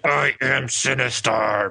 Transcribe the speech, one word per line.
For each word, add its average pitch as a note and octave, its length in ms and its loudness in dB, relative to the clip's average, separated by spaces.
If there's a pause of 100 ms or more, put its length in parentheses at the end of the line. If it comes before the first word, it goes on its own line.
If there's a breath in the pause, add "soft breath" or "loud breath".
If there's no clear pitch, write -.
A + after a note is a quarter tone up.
I C#3+ 360 2
am C3 280 0
Sinistar. A2 1000 0